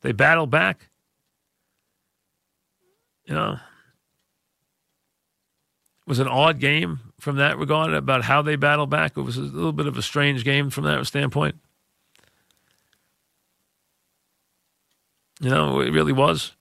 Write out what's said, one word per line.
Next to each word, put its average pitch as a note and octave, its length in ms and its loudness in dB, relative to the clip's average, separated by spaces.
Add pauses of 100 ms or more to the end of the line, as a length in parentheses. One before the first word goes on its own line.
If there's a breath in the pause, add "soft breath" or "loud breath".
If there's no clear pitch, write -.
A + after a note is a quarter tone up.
They C3 100 -2
battled D3 380 4
back. E3+ 380 0 (2250)
You - 100 -10
know, D#3 180 -2
it - 60 -10 (2500 soft breath)
was B2 120 0
an C3 100 0
odd C#3 320 2
game D3+ 400 0 (200)
from C#3+ 160 -4
that C#3+ 220 2
regard D#3 340 0
about C3+ 320 0
how C#3 160 4
they D3+ 160 -2
battled D3 320 0
back. D3+ 280 -2
It D3 60 -6
was B2 140 -6
a C3+ 60 -6
little C#3+ 300 -4
bit D3 140 -4
of B2 120 -6
a A2 40 -6
strange C#3+ 420 -2
game C#3 260 0
from C#3+ 140 -6
that C#3+ 220 0
standpoint. C#3+ 500 -2 (3750)
You B2+ 100 -2
know, C#3 300 2
it B2+ 100 0
really D3+ 220 2
was. C#3+ 480 2